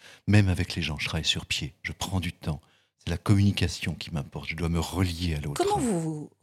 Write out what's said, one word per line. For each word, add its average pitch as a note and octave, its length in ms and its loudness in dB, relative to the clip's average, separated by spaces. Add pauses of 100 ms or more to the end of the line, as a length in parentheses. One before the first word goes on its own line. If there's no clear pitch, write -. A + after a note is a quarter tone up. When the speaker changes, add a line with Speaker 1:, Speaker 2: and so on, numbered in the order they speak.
(260)
Speaker 1:
Même G2 220 6
avec F2+ 260 0
les F2 80 -4
gens, D2+ 160 -4
je - 80 -4
travaille D#2+ 180 -2
sur - 220 -2
pied, - 360 -6
je - 100 -8
prends - 280 -2
du E2+ 120 -4
temps. - 280 -6 (380)
C'est - 120 -6
la E2+ 80 0
communication G2 760 2
qui - 180 -12
m'importe, D2 360 -6
je E2 80 -8
dois E2 140 -2
me E2+ 100 2
relier F2 540 0
à D2 60 -4
l'autre. D2 220 -4
Speaker 2:
Comment G4+ 160 2
vous A3+ 220 0
vous D#3 300 -6 (120)